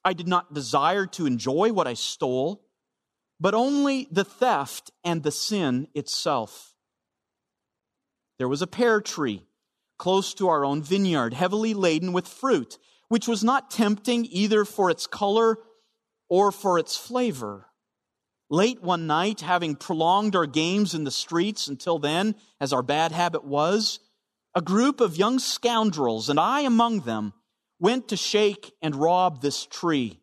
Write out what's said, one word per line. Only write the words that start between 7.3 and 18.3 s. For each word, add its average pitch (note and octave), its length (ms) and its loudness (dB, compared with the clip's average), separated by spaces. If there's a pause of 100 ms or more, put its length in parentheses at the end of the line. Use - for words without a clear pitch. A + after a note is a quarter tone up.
There B2+ 80 0
was C#3+ 120 -2
a F#3 60 -2
pear A3+ 340 0
tree A#2 440 -6 (520)
close F#3+ 380 0
to F#3+ 140 0
our D3+ 160 2
own C#3+ 180 -2
vineyard, D#3 520 0
heavily G#3 400 0
laden F3+ 380 0
with F3 140 -2
fruit, G#3+ 500 -2 (320)
which A3+ 200 0
was G#3+ 160 0
not C4 260 0
tempting A3+ 580 0
either G#3 360 2
for F#3+ 260 0
its - 160 -2
color A3 520 2 (680)
or G3 220 6
for F#3 260 0
its - 200 -2
flavor. C3 720 -6 (840)